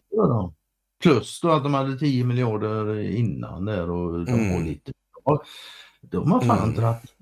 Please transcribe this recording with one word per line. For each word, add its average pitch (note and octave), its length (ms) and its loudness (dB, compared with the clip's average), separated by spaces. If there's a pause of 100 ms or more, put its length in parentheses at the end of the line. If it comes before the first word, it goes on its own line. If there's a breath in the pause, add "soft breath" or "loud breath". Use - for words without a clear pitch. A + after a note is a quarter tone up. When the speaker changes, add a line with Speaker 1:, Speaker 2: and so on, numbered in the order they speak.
(160)
Speaker 1:
gör G3+ 140 4
de. G2 240 -2 (480)
Plus C3 400 2
då E3+ 100 2
att D3+ 120 2
de C#3+ 100 0
hade C3+ 260 -2
tio C3 260 2
miljarder A2 760 0
innan F#2 680 -4
där, F#2+ 240 -2
och F2 360 -2
de B2 80 -2
Speaker 2:
Mm. A2+ 200 2
Speaker 1:
har F2 80 -2
lite, D#2 300 -8 (1120 loud breath)
de - 300 -2
har B3 100 4
fan A2 220 2
Speaker 2:
Mm. A2+ 120 0
Speaker 1:
dragit A2+ 260 0 (200)